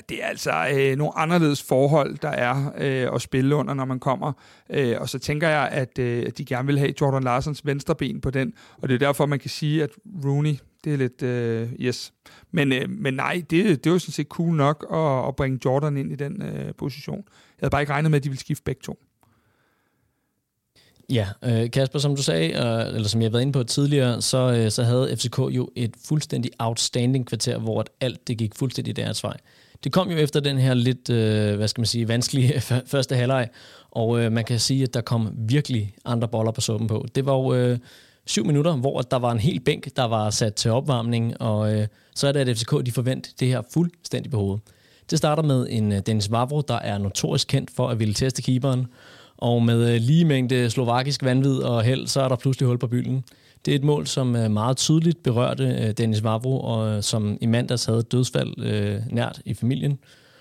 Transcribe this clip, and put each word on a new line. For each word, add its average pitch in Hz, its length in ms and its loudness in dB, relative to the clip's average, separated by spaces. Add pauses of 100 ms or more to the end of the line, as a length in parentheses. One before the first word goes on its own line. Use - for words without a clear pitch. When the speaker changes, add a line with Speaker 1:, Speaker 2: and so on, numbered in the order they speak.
Speaker 1:
det - 140 -8
er - 40 -2
altså, - 240 -4 (240)
øh, 135 220 2
nogle 147 200 -2
anderledes 160 460 2
forhold, 143 540 2
der 151 120 -6
er, 135 480 0
øh, 127 380 0
at 123 60 -2
spille 135 340 2
under, 139 180 0
når 135 120 -4
man 131 140 -4
kommer. 139 320 -2 (380)
Øh, 123 300 0
og - 100 -6
så 127 100 -6
tænker 151 300 -2
jeg, 151 220 2
at, 131 280 -4
øh, 120 280 -2
at - 100 -8
de 143 80 -8
gerne 127 220 -2
vil 143 120 2
have 135 220 2
Jordan 135 220 2
Larsens 139 420 -2
venstre 143 300 -2
ben 139 260 -4
på 135 80 -4
den, 135 240 -2 (280)
og 131 80 -2
det 127 60 4
er 117 40 2
derfor, 139 260 2
man 143 140 0
kan 139 100 -10
sige, 151 340 0
at 143 60 -4 (360)
Rooney, 147 300 0 (280)
det 156 100 -2
er 143 40 0
lidt, 131 260 -2
øh, 117 460 -2 (100)
yes. - 340 -4 (380)
Men, 143 200 2
øh, 127 180 0
men 131 240 -4
nej, 143 360 -4
det, 170 340 4
det 156 60 2
er 170 40 4
jo 185 60 4
sådan - 140 -6
set 147 140 -4
cool 170 280 0
nok 147 380 2
at, 139 340 0
at 135 80 -4
bringe 131 300 -2
Jordan 143 320 2
ind 143 140 -4
i 147 40 -8
den, 143 260 -8
øh, - 360 -8
position. 147 400 -8
Jeg 208 60 -12 (380)
havde 139 100 -2
bare 139 100 2
ikke 143 120 -2
regnet 156 180 2
med, 147 80 4
at 131 40 -2
de 147 60 -4
ville 131 100 -6
skifte - 240 -6
begge - 200 -6
to. - 160 -10 (2000)
Speaker 2:
Ja, 107 180 2 (160)
øh, 117 280 0
Kasper, 135 280 0
som 143 160 2
du 135 60 -2
sagde, 165 280 0
øh, 113 460 -2
eller 104 140 0
som 113 120 2
jeg 113 40 2
har 110 60 0
været 120 100 2
inde 135 120 0
på 131 100 2
tidligere, 135 580 2
så, 127 300 2
øh, 113 200 2
så 123 120 0
havde 123 340 2
F - 20 -4
C 123 120 -4
K - 80 -4
jo 131 360 -2
et 117 180 -4 (120)
fuldstændig 131 540 -2
outstanding 120 680 0
kvarter, 117 320 -4
hvor 110 200 -2
at 107 100 -4 (120)
alt 127 260 -6
det 117 100 -4
gik 110 180 -4
fuldstændig 120 400 -4
deres 110 280 -4
vej. 101 140 -6 (460)
Det 139 80 -4
kom 185 200 2
jo 165 60 -2
efter 151 220 2
den 139 180 0
her 131 160 4
lidt, 123 360 0
øh, 107 460 2
hvad 104 120 0
skal 117 140 -4
man 110 40 0
sige, 117 220 -2
vanskelige 120 500 2
<laughs> 120 100 -2
f-, 123 200 -2
første 135 280 0
halvleg, 123 340 2 (420)
og, 117 280 0
øh, 113 120 2
man 113 140 0
kan 117 140 0
sige, 135 240 0
at 123 100 -2
der 117 80 0
kom 113 360 0
virkelig 117 580 0 (100)
andre 117 220 0
boller 110 240 0
på - 100 -4
suppen 110 260 0
på. 107 180 -2 (100)
Det 135 100 0
var 139 80 2
jo, 131 200 2
øh, 123 240 2 (480)
syv - 200 0
minutter, 156 300 4
hvor 135 260 0
der 131 160 0
var 120 140 2
en 117 80 2
hel 165 200 0
bænk, 151 360 -2
der 131 100 0
var 107 240 0
sat 107 240 0
til - 180 0
opvarmning, 117 720 0
og, 107 340 0
øh, 107 120 0 (280)
så 143 120 0
er 139 40 4
det, 147 80 2
at 123 180 2
F - 20 -4
C 117 60 -4
K, 139 200 0
de 123 60 -2
forvent 127 380 -2 (100)
det 131 80 2
her 127 140 0 (120)
fuldstændig 160 580 -2
på 117 60 -2
hovedet. 101 240 0 (480)
Det 139 80 2
starter 151 260 2
med 127 260 2
en, 107 220 0
øh, 98 140 0
Dennis 107 260 0
Vavro, 127 300 0
der - 180 -2
er 101 180 -4
notorisk 113 500 -2
kendt - 280 -2
for 127 120 0
at 117 120 -2
ville 107 140 2
teste 131 280 -2
keeperen, 127 460 0 (560)
og 120 200 2
med, 117 300 4
øh, 117 80 2
lige 156 240 4
mængde 127 440 2
slovakisk 127 540 0
vanvid 131 340 2
og 123 260 0
held, 123 240 0
så 139 140 0
er 131 60 2
der 127 80 0
pludselig 131 320 0
hul 123 100 2
på 123 100 -4
bylden. 123 360 -2 (420)
Det 147 60 0
er 143 40 4
et 135 80 0
mål, 147 240 2
som, 127 280 0
øh, 113 160 2
meget 113 260 2
tydeligt 160 460 2
berørte, 127 400 2
øh, 120 280 0
Dennis 110 320 0
Vavro, 117 360 0
og, 113 300 -2
øh, 104 140 -2
som 104 380 -2
i 120 40 -2
mandags 117 400 0
havde 113 140 2
et 117 120 -4
dødsfald, 123 480 0
øh, 104 400 -2 (120)
nært - 340 -4
i 127 80 -4
familien. 135 460 -2 (420)